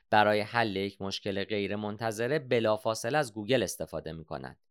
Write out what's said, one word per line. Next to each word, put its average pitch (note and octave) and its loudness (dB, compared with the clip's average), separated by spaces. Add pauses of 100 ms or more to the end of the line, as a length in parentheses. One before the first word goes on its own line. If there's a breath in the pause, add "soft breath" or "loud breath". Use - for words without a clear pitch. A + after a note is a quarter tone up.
(100)
برای G#2+ 6
حل G#2+ 0
یک G2 -4
مشکل G2 -4
غیر G2+ -2
منتظره A2+ -2
بلافاصله A#2 0
از B2 -2
گوگل A2 0
استفاده D#2+ -6
می‌کنن. C#2+ -10 (140)